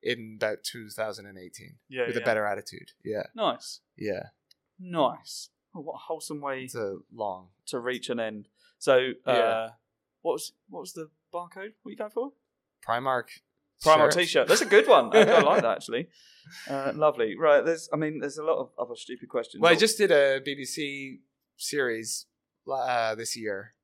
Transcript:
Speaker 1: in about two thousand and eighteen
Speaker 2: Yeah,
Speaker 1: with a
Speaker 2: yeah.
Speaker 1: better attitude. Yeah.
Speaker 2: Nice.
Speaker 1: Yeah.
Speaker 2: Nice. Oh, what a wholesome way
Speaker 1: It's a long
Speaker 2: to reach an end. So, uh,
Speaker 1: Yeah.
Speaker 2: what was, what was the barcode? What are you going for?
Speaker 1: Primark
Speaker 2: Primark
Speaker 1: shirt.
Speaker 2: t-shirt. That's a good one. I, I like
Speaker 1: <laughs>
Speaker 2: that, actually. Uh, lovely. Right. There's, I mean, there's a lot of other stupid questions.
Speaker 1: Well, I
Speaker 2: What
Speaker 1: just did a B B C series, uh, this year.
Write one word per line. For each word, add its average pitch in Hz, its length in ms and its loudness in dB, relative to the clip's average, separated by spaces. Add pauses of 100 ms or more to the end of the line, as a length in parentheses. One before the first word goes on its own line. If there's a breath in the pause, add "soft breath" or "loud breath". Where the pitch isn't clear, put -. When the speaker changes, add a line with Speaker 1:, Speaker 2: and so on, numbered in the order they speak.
Speaker 1:
in 113 400 -8
about 107 220 -4
two 110 260 -14
thousand 104 360 -10
and 98 120 -20
eighteen 92 400 -20 (120)
Speaker 2:
Yeah, 127 180 -6
Speaker 1:
with 117 100 -6
a - 20 -2
Speaker 2:
yeah. 120 60 -6
Speaker 1:
better 110 200 0
attitude. - 460 -8 (120)
Yeah. 107 200 -6 (120)
Speaker 2:
Nice. 185 440 -6 (180)
Speaker 1:
Yeah. 101 300 -6 (520)
Speaker 2:
Nice. 170 680 -4 (260)
Oh, 180 60 -16
what 147 120 -12
a - 60 -14
wholesome 156 420 -10
way 135 220 -8
Speaker 1:
It's 127 120 -14
a 101 220 -6 (160)
long 92 360 -8 (180)
Speaker 2:
to 131 120 -6
reach 123 300 -6
an 120 100 -4
end. 110 280 -8 (300)
So, 131 340 4 (140)
uh, 131 60 0
Speaker 1:
Yeah. 113 380 2 (520)
Speaker 2:
what 165 120 -2
was, 156 180 -8 (160)
what 175 140 -14
was 180 120 -14
the 160 160 -14 (240)
barcode? 190 480 -12
What - 80 -18
are - 20 -14
you - 40 -16
going 214 160 -8
for? 262 220 -6 (520)
Speaker 1:
Primark 123 400 -2 (560)
Speaker 2:
Primark 156 300 6
Speaker 1:
shirt. - 20 0
Speaker 2:
t-shirt. 160 360 2
That's 220 120 6
a 320 40 0
good 202 220 6
one. 120 280 8
I, 220 60 10
I 175 180 8
like 151 220 4
Speaker 1:
<laughs> - 0 -
Speaker 2:
that, 113 160 0
actually. 127 320 -6 (600 loud breath)
Uh, 139 260 -4
lovely. 120 420 0
Right. 147 260 6
There's, 160 300 -2
I - 20 -2
mean, 156 240 -4
there's 143 180 -8
a 151 60 -12
lot 160 160 0
of 127 180 -8
other 120 180 -8
stupid - 340 -14
questions. 120 320 -6
Speaker 1:
Well, 165 80 6
I 175 60 8
Speaker 2:
What 160 40 -4
Speaker 1:
just 220 180 2
did 196 140 2
a 139 320 4
B 139 120 -6
B 139 100 -12
C 139 540 -10 (380)
series, 117 680 -4 (440)
uh, 123 460 -2
this 113 220 -8
year. 107 360 -8 (100)